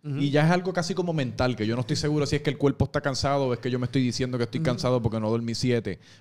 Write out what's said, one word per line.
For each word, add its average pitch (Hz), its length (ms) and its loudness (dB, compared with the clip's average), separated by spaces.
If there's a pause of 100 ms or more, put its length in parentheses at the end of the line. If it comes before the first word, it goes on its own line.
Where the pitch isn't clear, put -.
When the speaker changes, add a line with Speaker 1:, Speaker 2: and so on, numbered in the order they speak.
Speaker 1:
Ujú. 143 120 -4
Speaker 2:
Y 143 140 0
ya 147 140 6
es 165 60 6
algo 180 220 2
casi 175 220 -2
como 175 180 -2
mental, 127 420 0
que 107 100 -2
yo 113 120 0
no 127 60 -2
estoy 151 120 -2
seguro 147 320 0
si 143 80 -2
es 147 80 0
que 151 80 0
el 127 80 -6
cuerpo 143 280 2
está 147 140 -2
cansado 139 460 0
o 123 60 0
es 117 80 -4
que 127 100 -4
yo 123 80 -2
me 123 80 -2
estoy 131 160 0
diciendo 127 340 0
que 120 80 0
estoy - 160 -6
Speaker 1:
Ujú. 160 60 -2
Speaker 2:
cansado 123 340 2
porque 110 200 0
no 107 100 0
dormí 117 240 -2
siete 117 460 0 (200)